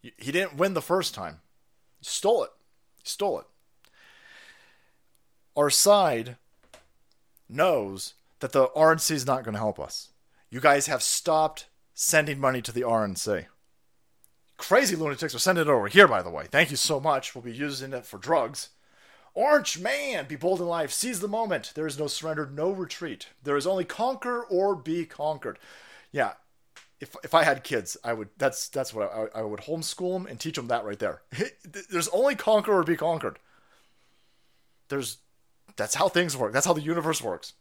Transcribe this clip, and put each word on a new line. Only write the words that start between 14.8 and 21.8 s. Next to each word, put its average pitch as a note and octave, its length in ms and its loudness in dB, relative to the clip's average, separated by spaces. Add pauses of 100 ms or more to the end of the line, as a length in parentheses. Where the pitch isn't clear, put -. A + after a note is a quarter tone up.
lunatics D#3 380 -4
are A#2 60 -8
sending E3+ 260 2
it D3 40 2
over A2 180 4
here, E3+ 200 10
by G#2 140 2
the F2 80 -8
way. D#2 200 -8
Thank C#3+ 220 2
you C3+ 60 -4
so C#3+ 220 0
much. C#3 340 -2
We'll A#2+ 100 -14
be A#2+ 80 -10
using C3+ 420 -8
it B2 120 -10
for G#2 120 -18
drugs. C3+ 520 -2 (680)
Orange C4+ 400 2
man, A#3+ 480 -4
be D3 100 -10
bold E3+ 260 0
in F3 40 -4
life, E3 260 -2
seize A#3 280 -4
the G3+ 80 -4
moment. G3+ 480 -4
There D#3 100 -4